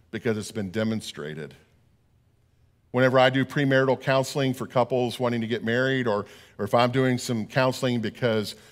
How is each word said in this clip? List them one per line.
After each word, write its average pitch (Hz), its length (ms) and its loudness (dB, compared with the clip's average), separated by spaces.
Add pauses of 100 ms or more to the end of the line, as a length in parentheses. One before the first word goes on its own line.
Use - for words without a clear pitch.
(100)
because 110 280 -2
it's 101 140 -10
been 101 180 -6
demonstrated. 80 840 -6 (1400)
Whenever 127 260 4
I 127 120 8
do 131 140 0
premarital 135 560 2
counseling 135 540 0
for 110 120 -8
couples 123 540 0
wanting 120 220 -2
to 113 40 -4
get 113 160 -4
married, 127 440 0
or, 104 180 0 (340)
or 104 60 -4
if - 100 -4
I'm 123 160 6
doing 127 280 0
some 113 280 -4
counseling 127 540 0
because 110 540 -2 (180)